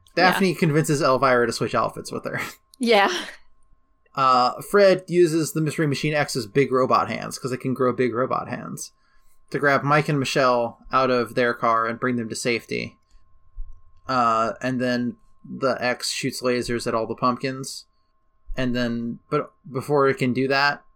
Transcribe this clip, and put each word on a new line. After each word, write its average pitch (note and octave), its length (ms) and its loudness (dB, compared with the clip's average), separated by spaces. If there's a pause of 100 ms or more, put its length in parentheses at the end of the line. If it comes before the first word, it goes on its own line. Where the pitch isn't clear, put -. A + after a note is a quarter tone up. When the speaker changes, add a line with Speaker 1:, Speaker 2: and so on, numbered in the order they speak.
(160)
Speaker 1:
Yeah. F#3 160 4
Speaker 2:
Daphne F#3 240 2
convinces D3+ 460 2
Elvira B2+ 460 4
to A2+ 60 -2
switch A#2+ 220 -2
outfits - 360 -4
with - 140 -8
her. - 140 -6 (200)
<laughs> - 200 -20
Speaker 1:
Yeah. G#3 320 4 (1040)
Speaker 2:
Uh, B2+ 540 2
Fred G3 380 6
uses E3 460 2
the D#3+ 80 0
Mystery D#3 260 0
Machine D3+ 260 -2
X's C#3 340 -2
big B2+ 240 2
robot A#2+ 380 2
hands, A2 300 -8
'cause B2 120 -6
it A#2+ 100 -6
can C3 120 -2
grow B2 200 0
big B2 200 0
robot A#2+ 360 -4
hands, - 420 -10 (600)
to C#3+ 80 -4
grab C3+ 240 2
Mike D3+ 260 2
and D3 100 0
Michelle B2 600 0 (120)
out C3 180 2
of A#2+ 260 0
their A#2+ 180 2
car A2+ 340 0
and A2+ 120 -6
bring B2+ 180 -2
them A2+ 120 -6
to A2 60 -8
safety. - 640 -4 (1120)
Uh, A2+ 540 2
and B2+ 200 -4
then B2 340 -2 (300)
the B2 380 -2
X B2 280 -2
shoots - 300 -6
lasers B2 460 -2
at A#2 60 -4
all A2+ 140 -2
the A#2 80 -6
pumpkins. C3 680 -4 (720)
And B2+ 180 -2
then, A#2 440 -4 (100)
but D3 220 -2 (200)
before C3+ 380 2
it C3+ 80 0
can B2+ 160 0
do C3 160 0
that, C#3+ 340 0 (120)